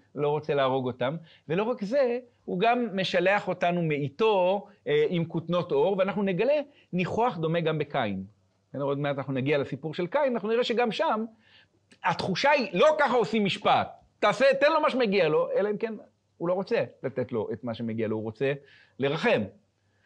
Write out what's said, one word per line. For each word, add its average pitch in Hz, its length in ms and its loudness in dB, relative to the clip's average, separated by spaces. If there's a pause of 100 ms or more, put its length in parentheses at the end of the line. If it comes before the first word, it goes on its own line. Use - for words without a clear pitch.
(140)
לא 143 140 -2
רוצה 151 260 -2
להרוג 131 320 0
אותם". 127 300 -2 (320)
ולא 175 140 0
רק 226 220 -4
זה, 240 340 0 (260)
הוא 185 140 -6
גם 233 340 2
משלח 190 560 2
אותנו 175 340 0
מאיתו, 180 840 0 (200)
אה, 151 220 4
עם 170 160 0
כותנות 170 480 -4
אור, 170 260 2
ואנחנו 190 240 0
נגלה 214 380 0 (320)
ניחוח 196 460 -2
דומה 160 220 0
גם 160 180 -2
בקין. 110 460 -4 (480)
כן, 131 80 -8
עוד 143 180 -2
מעט 143 200 -4
אנחנו 139 140 -6
נגיע 135 260 0
לסיפור 147 360 -6
של 180 120 -4
קין, 277 260 0
אנחנו 214 160 -4
נראה 226 160 0
שגם 226 280 0
שם 233 320 -2 (800)
התחושה 190 460 0
היא, 285 220 2
לא 202 140 4 (120)
ככה 254 180 2
עושים 220 280 2
משפט, 175 440 2 (300)
תעשה, 214 260 2 (160)
תן 294 120 6
לו 320 80 2
מה 302 100 2
שמגיע 202 380 2
לו, 156 280 2
אלא 196 140 0
אם 208 60 -4
כן 226 180 -6 (420)
הוא 170 120 -4
לא 180 40 0
רוצה 190 320 -2 (180)
לתת 123 300 -4
לו 110 200 -2
את 117 120 -8
מה 117 100 -6
שמגיע 110 340 -4
לו, 110 80 -2
הוא 110 60 -6
רוצה 135 300 -2 (460)
לרחם. 156 440 0 (640)